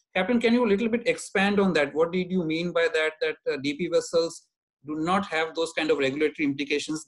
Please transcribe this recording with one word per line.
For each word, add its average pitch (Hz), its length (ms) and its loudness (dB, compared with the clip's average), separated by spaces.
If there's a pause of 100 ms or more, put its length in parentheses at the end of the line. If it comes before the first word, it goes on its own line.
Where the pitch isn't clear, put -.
(160)
Captain, 233 240 2
can 233 140 4
you 247 100 4
a 208 80 2
little 226 160 2
bit 233 180 -2
expand 202 540 2
on 190 140 4
that? 143 200 2
What 165 180 2
did 180 180 -2
you 185 140 0
mean 165 280 -2
by 165 220 2
that, 156 260 0
that, 156 160 -2 (160)
uh, 143 100 -4
D 143 120 -2
P 165 180 -4
vessels 165 540 0 (400)
do 151 100 -6
not 185 300 0
have 160 280 -2
those 165 200 -4
kind 160 160 0
of 147 80 2
regulatory 143 480 0
implications 143 600 -4